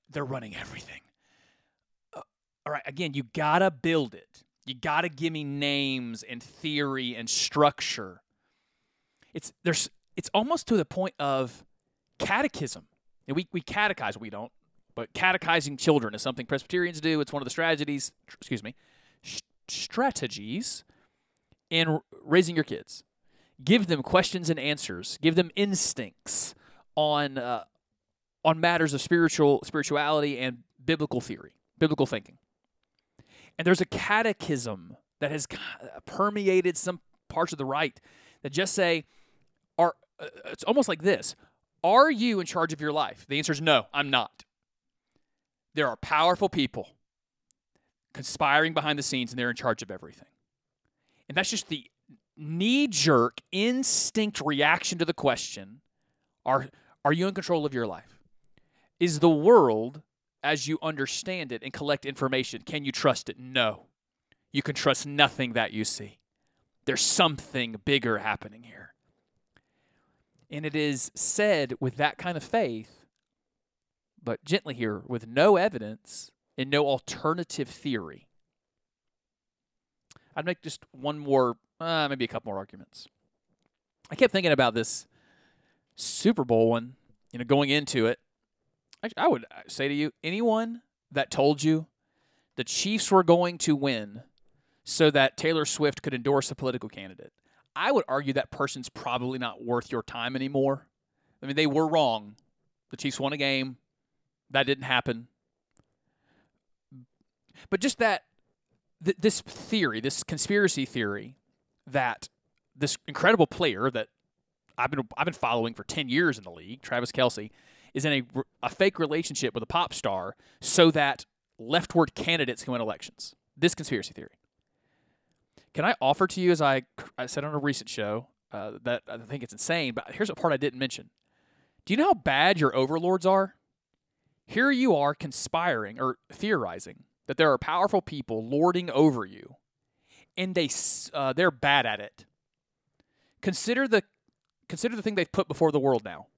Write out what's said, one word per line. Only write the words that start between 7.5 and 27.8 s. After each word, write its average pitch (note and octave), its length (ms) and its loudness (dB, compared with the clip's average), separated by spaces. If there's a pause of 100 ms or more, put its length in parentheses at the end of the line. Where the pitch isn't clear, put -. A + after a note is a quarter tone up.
It's, - 180 -8 (120)
there's, E3 260 0 (260)
it's - 160 -8
almost C#4 360 0
to A3+ 100 4
the D#3+ 80 0
point F#3 320 -4
of C3+ 480 -2 (540)
catechism. G3 640 -2 (420)
And C#3 80 -4
we, F3 160 -4
we F3 100 -6
catechize, A2 540 -2
we G#2+ 140 -14
don't, G2+ 220 -12 (420)
but A#2+ 200 -10
catechizing E3 640 0
children B2+ 360 2
is G#2 80 -10
something B2+ 240 -6
Presbyterians E3+ 560 -2
do. D#3 180 2
It's C#3+ 140 -4
one C#3+ 80 -6
of C3 40 -10
the A#2+ 60 -8
strategies, D3 600 -2 (160)
tr-, - 120 -20
excuse G#2+ 240 -6
me, G#2+ 120 -14 (480)
sh-, - 160 -12 (280)
strategies - 1160 -4 (880)
in E3 160 2
r-, D#3 160 0 (200)
raising E3+ 300 4
your D#3 100 0
kids. - 400 -10 (600)
Give G3 240 4
them D#3 160 0
questions F3+ 460 0
and D#3 100 -2
answers. C3 600 -6
Give D#3+ 140 4
them E3+ 200 2
instincts - 1000 -2 (400)
on, D3 420 0
uh, A#2+ 260 -4 (800)